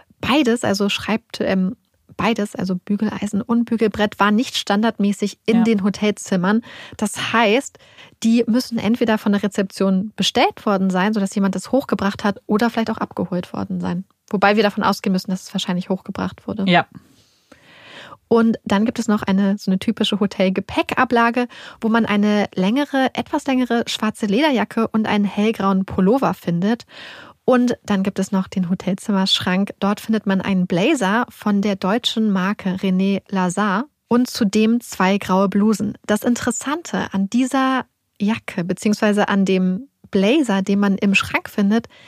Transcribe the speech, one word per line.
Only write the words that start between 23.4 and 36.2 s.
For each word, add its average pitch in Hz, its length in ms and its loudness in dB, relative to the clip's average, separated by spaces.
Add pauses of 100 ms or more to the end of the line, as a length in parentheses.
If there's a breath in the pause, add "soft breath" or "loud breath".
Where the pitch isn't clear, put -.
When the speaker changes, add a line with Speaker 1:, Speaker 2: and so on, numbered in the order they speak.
Speaker 1:
längere 247 420 0
schwarze - 380 -4
Lederjacke 226 600 0
und 220 220 -2
einen 208 160 2
hellgrauen 196 600 0
Pullover 196 500 2
findet. 185 520 -2 (600 loud breath)
Und 247 380 2
dann 196 180 0
gibt 196 160 -2
es 190 140 -2
noch 190 160 0
den 180 220 -4
Hotelzimmerschrank. 190 1080 0
Dort 202 220 0
findet 220 240 -2
man 190 160 0
einen 185 260 0
Blazer 214 640 0
von 202 320 -2
der 202 160 0
deutschen 220 540 0
Marke 190 460 -2
René 190 520 0
Lazare 196 560 0 (240)
und 247 220 2
zudem 220 500 2
zwei 190 380 0
graue 190 320 2
Blusen. 208 420 2 (140)
Das 214 160 0